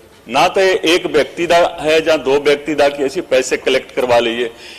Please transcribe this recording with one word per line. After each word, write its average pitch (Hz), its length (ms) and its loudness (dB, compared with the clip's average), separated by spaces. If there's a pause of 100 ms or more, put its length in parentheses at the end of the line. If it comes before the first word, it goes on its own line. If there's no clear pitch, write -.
(280)
ਨਾ 143 200 2
ਤਾਂ 190 140 0
ਇਹ 180 320 0
ਇੱਕ 180 120 -2
ਵਿਅਕਤੀ 151 400 -2
ਦਾ 170 340 2
ਹੈ 156 200 2
ਜਾਂ 156 180 0
ਦੋ 135 220 0
ਵਿਅਕਤੀ 143 340 0
ਦਾ 143 140 2
ਕਿ 143 180 -2
ਅਸੀਂ 165 160 -6
ਪੈਸੇ 131 340 0
ਕਲੈਕਟ 131 360 -2
ਕਰਵਾ 123 260 2
ਲਈਏ। 117 320 -2 (280)